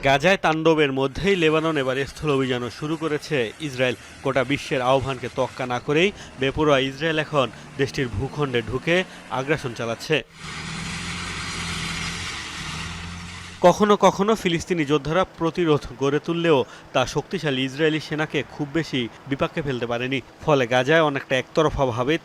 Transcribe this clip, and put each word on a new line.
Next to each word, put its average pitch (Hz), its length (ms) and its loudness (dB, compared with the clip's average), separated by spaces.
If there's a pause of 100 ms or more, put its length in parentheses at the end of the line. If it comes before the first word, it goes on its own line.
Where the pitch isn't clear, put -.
গাজায় 143 380 4
তাণ্ডবের 156 480 4
মধ্যেই 139 500 0
লেবানন 156 400 4
এবার 127 140 0 (140)
স্থল 156 260 -4
অভিযানও 127 420 0
শুরু 151 240 -4
করেছে 151 340 -4 (300)
ইসরায়েল। 127 300 -2 (280)
গোটা 135 260 2
বিশ্বের 139 400 -2
আহ্বানকে 127 460 0
তোয়াক্কা 131 360 -2
না 123 140 -2
করেই 160 220 4 (320)
বেপরোয়া 139 380 2 (100)
ইসরায়েল 156 360 -2
এখন 143 220 0 (340)
দেশটির 135 360 -2
ভূখণ্ডে 135 520 -2
ঢুকে 131 280 0 (420)
আগ্রাসন 135 400 -2
চালাচ্ছে। 117 380 -2 (3500)
কখনো 202 300 8 (120)
কখনো 196 260 4 (100)
ফিলিস্তিনি 170 500 0
যোদ্ধারা 151 300 2 (160)
প্রতিরোধ 160 440 2 (200)
গড়ে 139 240 2
তুললেও 170 320 4 (340)
তা 135 100 4 (120)
শক্তিশালী 151 540 -2
ইসরায়েলি 156 400 0
সেনাকে 156 300 -2 (160)
খুব 151 200 -6
বেশি 151 260 -2 (300)
বিপাকে 156 360 -2
ফেলতে 123 260 -2
পারেনি। 127 260 -2 (240)
ফলে 139 220 4 (100)
গাজায় 147 340 6
অনেকটা 139 280 -2
একতরফাভাবে 131 800 0 (100)